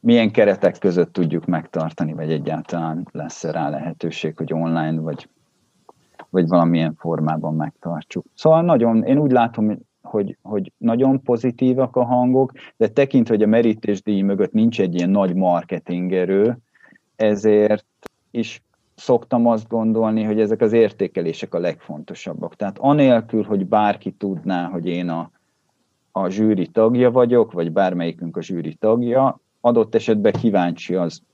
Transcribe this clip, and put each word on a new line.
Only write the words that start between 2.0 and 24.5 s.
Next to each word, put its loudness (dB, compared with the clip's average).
vagy -4
egyáltalán -6
lesz-e -10
rá -4
lehetőség, -8
hogy -6
online, -2
vagy, -10
vagy 2
valamilyen 2
formában -4
megtartsuk. -8
Szóval 4
nagyon, 2
én 2
úgy 2
látom, 0
hogy, -4
hogy -6
nagyon 2
pozitívak 0
a 2
hangok, 2
de 2
tekintve, 2
hogy 4
a 2
merítésdíj 2
mögött 0
nincs 2
egy 0
ilyen 0
nagy 2
marketingerő, 0
ezért 2
is -6
szoktam 0
azt 0
gondolni, 0
hogy 0
ezek 0
az 2
értékelések -2
a -2
legfontosabbak. -10
Tehát -8
anélkül, 2
hogy -2
bárki 0
tudná, -6